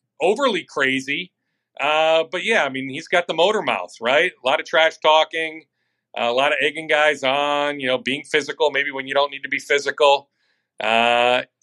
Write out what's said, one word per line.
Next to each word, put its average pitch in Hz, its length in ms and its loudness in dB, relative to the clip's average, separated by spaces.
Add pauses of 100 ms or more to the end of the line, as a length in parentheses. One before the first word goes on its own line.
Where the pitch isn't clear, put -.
(200)
overly 214 480 0
crazy. 139 640 -4 (480)
Uh, 160 500 2
but 175 140 -6
yeah, 202 200 0
I 139 40 -2
mean, 135 220 -8
he's 151 180 -12
got 175 180 0
the 175 80 -6
motor 190 280 2
mouth, 107 380 -4
right? 143 300 2 (140)
A - 20 -6
lot 147 140 0
of 156 60 -14
trash 160 320 2
talking, 160 640 0 (520)
a 117 160 -2
lot 139 200 2
of 147 80 -2
egging 151 260 -4
guys 151 380 2
on, 143 560 -2
you 131 80 -6
know, 127 100 0
being 127 260 -6
physical, 147 460 -2
maybe 139 220 -2
when 135 160 -8
you 135 60 -6
don't 139 160 0
need 139 120 -16
to 139 60 -10
be 139 100 -4
physical. 143 680 0 (540)
Uh, 120 600 2 (200)